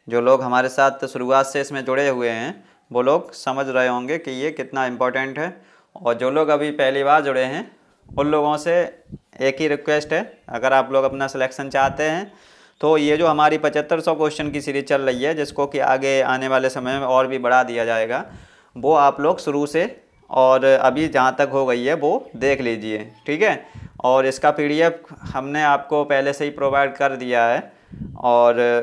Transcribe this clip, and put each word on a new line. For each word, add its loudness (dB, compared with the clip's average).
जो 0
लोग 4
हमारे 0
साथ 0
शुरुआत 0
से -4
इसमें -8
जुड़े 0
हुए -2
हैं, -8
वो -2
लोग 0
समझ -4
रहे 2
होंगे -4
कि -10
ये -4
कितना -6
इंपॉर्टेंट -4
है। -8
और -2
जो -2
लोग 0
अभी 0
पहली 0
बार 4
जुड़े 0
हैं, -8
उन -2
लोगों 2
से -2
एक 0
ही 0
रिक्वेस्ट -2
है, 0
अगर 0
आप 2
लोग 2
अपना -2
सिलेक्शन -4
चाहते 0
हैं, -4
तो 4
ये 2
जो 2
हमारी 4
पचहत्तर 0
सौ 0
क्वेश्चन -2
की -6
सीरीज -6
चल 2
रही -2
है, 0
जिसको -4
कि -6
आगे 2
आने -2
वाले 2
समय -4
में -4
और 4
भी -4
बढ़ा 4
दिया -2
जाएगा, -2
वो 0
आप 4
लोग 0
शुरू -2
से -2
और 4
अभी 4
जहाँ 2
तक 0
हो 0
गई -2
है, 2
वो -2
देख 0
लीजिए, -4
ठीक -2
है। 0
और 4
इसका 2
पीडीएफ़ 0
हमने -4
आपको 2
पहले 0
से -4
ही -4
प्रोवाइड 0
कर 0
दिया 2
है। -2
और 6